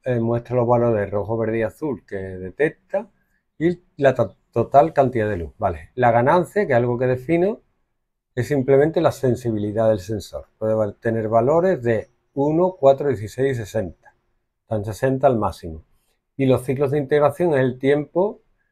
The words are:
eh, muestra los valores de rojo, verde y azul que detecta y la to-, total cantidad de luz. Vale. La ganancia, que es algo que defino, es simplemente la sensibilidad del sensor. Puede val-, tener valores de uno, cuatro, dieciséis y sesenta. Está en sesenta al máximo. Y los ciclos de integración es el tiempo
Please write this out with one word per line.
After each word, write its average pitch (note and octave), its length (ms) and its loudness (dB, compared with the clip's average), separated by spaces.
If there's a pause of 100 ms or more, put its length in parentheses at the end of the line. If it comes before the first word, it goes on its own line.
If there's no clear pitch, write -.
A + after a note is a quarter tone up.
eh, B2 160 -2
muestra A#2+ 380 -2
los A#2 100 0
valores A#2+ 320 2
de G2+ 60 -2
rojo, G2+ 320 -4
verde A2+ 220 -2
y A2+ 40 -2
azul A#2 420 -6
que G2+ 120 -12
detecta F#2+ 920 -6 (480)
y F3 240 -2 (140)
la C3+ 180 2
to-, A2+ 220 -4 (160)
total C#3 400 4
cantidad A2+ 380 0
de G2 80 -4
luz. D#2+ 200 -10
Vale. F#2 380 -6
La A#2+ 160 2
ganancia, D#3+ 560 2
que C3+ 60 0
es A#2+ 40 6
algo A#2+ 220 0
que B2+ 80 0
defino, E3+ 540 0 (760)
es B2 140 -2
simplemente C#3 500 4
la D3 140 2
sensibilidad A2 760 -2
del G#2+ 140 2
sensor. F#2+ 560 -10
Puede A2 160 -2
val-, G#2+ 240 -2
tener A2+ 320 -4
valores C#3+ 520 2
de A2+ 280 -2 (240)
uno, D#3+ 440 0
cuatro, C#3 300 4
dieciséis C3 460 -2
y A#2 80 -6
sesenta. G2+ 380 -6 (640)
Está A2 140 -6
en G2+ 80 -6
sesenta C3 420 0
al B2 100 2
máximo. F2 460 -6 (540)
Y C3+ 80 0
los B2+ 180 2
ciclos C#3 280 -2
de D3+ 60 -2
integración D3 580 0
es C3 40 2
el C3 180 0
tiempo D3 640 -2 (320)